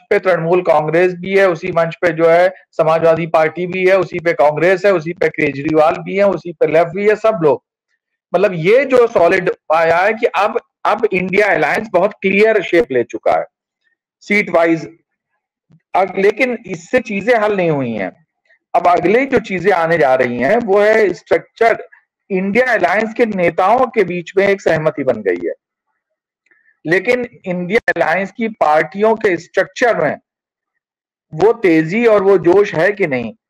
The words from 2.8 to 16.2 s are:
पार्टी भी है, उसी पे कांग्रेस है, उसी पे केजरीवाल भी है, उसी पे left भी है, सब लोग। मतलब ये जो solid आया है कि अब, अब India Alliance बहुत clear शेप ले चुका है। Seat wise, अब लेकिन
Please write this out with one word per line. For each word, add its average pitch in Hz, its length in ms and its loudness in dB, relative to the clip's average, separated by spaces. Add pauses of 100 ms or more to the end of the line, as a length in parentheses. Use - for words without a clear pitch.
पार्टी 165 400 -2
भी 185 200 -2
है, 190 120 4
उसी 175 200 -6
पे 165 140 -2
कांग्रेस 160 520 2
है, 202 80 4
उसी 165 200 -4
पे 160 160 -2
केजरीवाल 156 680 0
भी 180 180 -8
है, 202 120 2
उसी 170 240 -8
पे 160 140 -2
left 160 240 0
भी 202 180 -2
है, 208 60 4
सब 214 280 -2
लोग। 139 200 2 (720)
मतलब 190 180 0
ये 196 320 2
जो 254 220 4
solid 185 440 0 (200)
आया 165 260 2
है 202 160 0
कि 220 120 -6
अब, 214 340 -2 (260)
अब 202 280 0
India 185 400 0
Alliance 160 380 -2
बहुत 185 200 0 (100)
clear 202 400 2
शेप 165 300 0
ले 123 120 0
चुका - 300 -4
है। 80 120 -2 (760)
Seat 202 280 -4
wise, 165 400 0 (1080)
अब 190 220 0
लेकिन 220 400 0 (100)